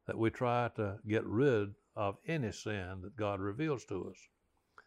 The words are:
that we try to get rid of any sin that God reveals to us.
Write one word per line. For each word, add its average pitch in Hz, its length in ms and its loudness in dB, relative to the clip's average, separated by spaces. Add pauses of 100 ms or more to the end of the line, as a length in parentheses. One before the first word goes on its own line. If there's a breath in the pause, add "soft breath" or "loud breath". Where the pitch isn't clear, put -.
that - 100 -4
we 113 120 4
try 120 460 2
to 101 220 -2 (100)
get 107 180 2
rid 104 500 4 (200)
of 101 300 0
any 147 260 0
sin 95 500 -6
that 147 140 -12
God 101 240 0
reveals 117 460 -2
to 95 240 -4
us. 98 80 -14 (680 soft breath)